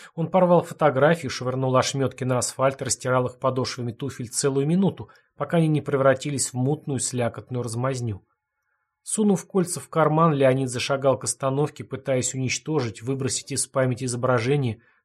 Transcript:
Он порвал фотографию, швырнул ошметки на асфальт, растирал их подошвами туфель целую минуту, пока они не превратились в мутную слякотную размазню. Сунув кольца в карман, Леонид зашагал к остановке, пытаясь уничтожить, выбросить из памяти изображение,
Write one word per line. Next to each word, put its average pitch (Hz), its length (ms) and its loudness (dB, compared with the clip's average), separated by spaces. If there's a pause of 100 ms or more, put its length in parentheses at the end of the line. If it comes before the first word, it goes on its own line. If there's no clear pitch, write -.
(140)
Он 165 160 -4
порвал 180 320 4
фотографию, 147 640 2
швырнул 127 480 -2
ошметки 127 480 0
на 127 140 0
асфальт, 131 420 0
растирал 127 460 -2
их - 140 -12
подошвами 123 520 -2
туфель 127 380 -10
целую 139 360 0
минуту, 170 440 0 (260)
пока 170 220 -2
они 160 100 4
не 151 140 2
превратились 135 720 2
в - 0 -
мутную 131 460 -2
слякотную 120 640 -4
размазню. 120 600 -6 (800)
Сунув 208 440 0
кольца 175 340 -2
в - 80 -18
карман, 156 460 4
Леонид 135 340 4
зашагал 131 500 0
к 127 60 -12
остановке, 135 600 -4
пытаясь 127 500 -2
уничтожить, 127 680 -4
выбросить 131 480 -4
из 127 160 -4
памяти 131 380 0
изображение, 123 800 0 (220)